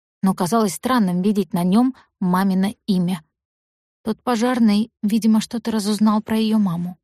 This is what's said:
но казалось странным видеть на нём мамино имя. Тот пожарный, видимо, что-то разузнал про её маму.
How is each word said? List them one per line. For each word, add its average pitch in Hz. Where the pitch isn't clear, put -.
но 190
казалось 196
странным 202
видеть 202
на 175
нём 233
мамино 190
имя. 180
Тот 220
пожарный, 233
видимо, 220
что-то 226
разузнал 214
про 220
её 220
маму. 180